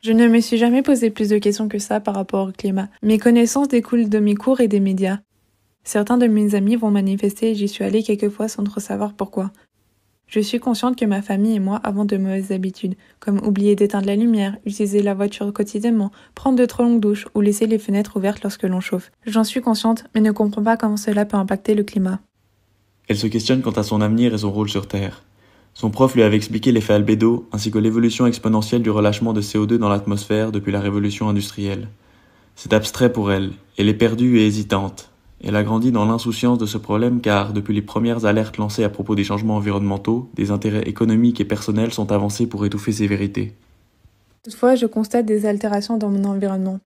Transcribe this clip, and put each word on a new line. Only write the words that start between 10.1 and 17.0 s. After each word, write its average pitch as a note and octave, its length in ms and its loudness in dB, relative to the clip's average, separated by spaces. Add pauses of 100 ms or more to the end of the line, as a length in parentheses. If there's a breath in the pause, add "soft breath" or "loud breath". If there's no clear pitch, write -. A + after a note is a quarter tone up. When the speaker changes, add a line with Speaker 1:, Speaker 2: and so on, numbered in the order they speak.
Speaker 1:
Je - 100 -2
suis G#3+ 220 -2
consciente B3 360 -2
que B3 80 -2
ma G3+ 180 0
famille G#3 340 0
et G3+ 40 -2
moi G3 220 -2
avons G#3 220 -2
de G3+ 120 -2
mauvaises F#3+ 360 -4
habitudes, F#3+ 420 -6 (240 soft breath)
comme G3+ 260 -2
oublier G3+ 300 2
d'éteindre G3+ 320 0
la G3+ 80 0
lumière, G#3 420 0 (100)
utiliser G3+ 360 0
la G3+ 120 0
voiture G3+ 380 -4
quotidiennement, G#3 600 -2 (240 soft breath)
prendre C4 220 0
de B3 60 6
trop A#3+ 200 0
longues A#3+ 160 4